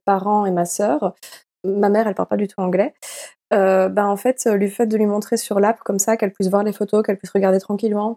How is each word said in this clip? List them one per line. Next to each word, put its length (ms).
parents 420
et 60
ma 120
sœur. 500
Ma 260
mère, 160
elle 80
parle 140
pas 80
du 100
tout 140
anglais. 340
Euh, 360
ben, 180
en 100
fait, 300
le 220
fait 180
de 100
lui 100
montrer 300
sur 220
l'app 220
comme 180
ça, 180
qu'elle 160
puisse 160
voir 140
les 100
photos, 320
qu'elle 140
puisse 140
regarder 260
tranquillement 580